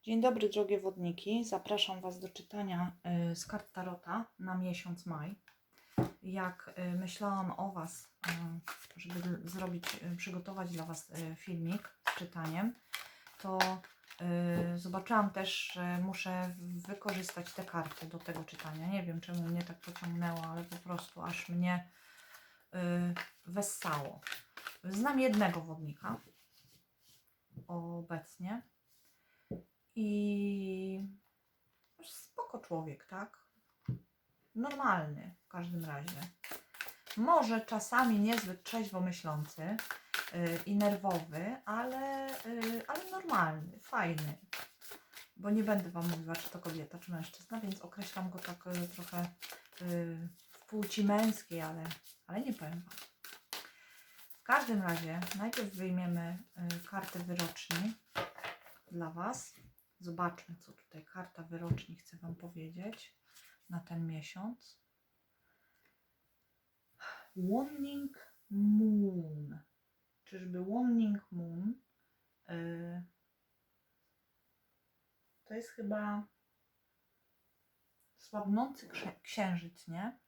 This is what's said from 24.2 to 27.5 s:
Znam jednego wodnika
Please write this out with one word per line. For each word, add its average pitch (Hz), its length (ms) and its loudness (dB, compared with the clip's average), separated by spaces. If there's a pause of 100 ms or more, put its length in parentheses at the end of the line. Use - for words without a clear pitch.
Znam 240 360 4
jednego 208 400 8
wodnika 156 600 -6 (1500)